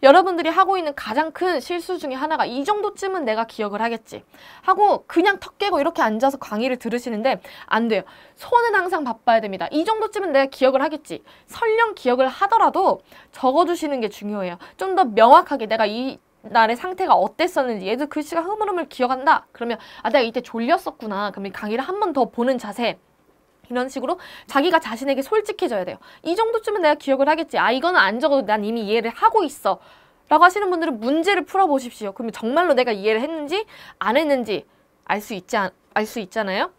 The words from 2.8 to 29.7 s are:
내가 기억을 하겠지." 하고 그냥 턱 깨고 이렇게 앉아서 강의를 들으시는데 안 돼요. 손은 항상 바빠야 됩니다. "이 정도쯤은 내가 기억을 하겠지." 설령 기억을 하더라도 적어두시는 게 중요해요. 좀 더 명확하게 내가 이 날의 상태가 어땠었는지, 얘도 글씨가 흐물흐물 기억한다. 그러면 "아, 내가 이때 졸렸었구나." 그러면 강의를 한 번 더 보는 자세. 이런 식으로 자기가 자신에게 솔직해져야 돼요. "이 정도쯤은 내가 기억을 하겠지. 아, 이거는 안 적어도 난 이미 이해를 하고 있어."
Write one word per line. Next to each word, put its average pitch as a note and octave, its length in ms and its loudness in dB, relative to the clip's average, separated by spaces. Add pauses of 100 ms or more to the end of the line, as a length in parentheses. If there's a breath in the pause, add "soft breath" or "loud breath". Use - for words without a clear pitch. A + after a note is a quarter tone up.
내가 A3+ 200 0
기억을 G#3 380 -6
하겠지." A3+ 400 -8 (400 loud breath)
하고 F#4+ 440 4
그냥 F#4+ 340 2
턱 - 180 -20
깨고 F#4+ 220 0
이렇게 E4+ 220 0
앉아서 A#3+ 360 0
강의를 B3 400 -4
들으시는데 A#3 640 -4 (260 loud breath)
안 A3+ 220 0
돼요. G3+ 140 0 (340 loud breath)
손은 A#4 380 0
항상 F4+ 300 0
바빠야 A3+ 360 2
됩니다. F#3+ 300 -6
"이 D#4 140 -2
정도쯤은 G#4 480 -2
내가 C4+ 140 4
기억을 C4 360 2
하겠지." C#4+ 420 -8 (220 soft breath)
설령 A4 480 0
기억을 B3+ 340 0
하더라도 F#4 720 2 (320 loud breath)
적어두시는 C#4+ 680 0
게 A3 80 -4
중요해요. G3 500 -8 (180 loud breath)
좀 F#4+ 200 -2
더 F#4+ 80 6
명확하게 B3 640 6
내가 A3 180 0
이 A#3 340 -4 (220)
날의 A3 360 2
상태가 F4+ 380 0
어땠었는지, A3+ 720 0
얘도 B3 180 -2
글씨가 D4+ 340 -6
흐물흐물 G4 480 -4
기억한다. C4 640 0
그러면 A#3 260 -6 (240 loud breath)
"아, A3 80 -2
내가 C#4 100 6
이때 B3 200 -2
졸렸었구나." A3+ 920 -4
그러면 G3 200 -10
강의를 A3 320 -6
한 F#4+ 160 -6
번 G4 120 -2
더 C4+ 140 2
보는 B3 320 -2
자세. G#3+ 400 -6 (720)
이런 B3+ 180 -4
식으로 C4+ 300 -6 (280 loud breath)
자기가 D#4+ 320 2
자신에게 C4+ 440 -2
솔직해져야 F#4+ 640 -2
돼요. - 120 -10 (260 loud breath)
"이 E4+ 140 -2
정도쯤은 A4 460 -2
내가 D4+ 120 4
기억을 C#4 340 0
하겠지. D#4 300 -2
아, F3+ 140 2
이거는 D#4+ 260 0
안 G#3 220 2
적어도 C#4 260 2
난 G#3 180 -2
이미 A3+ 180 -4
이해를 A3 280 -2
하고 A4 340 2
있어." G3 360 -4 (480 soft breath)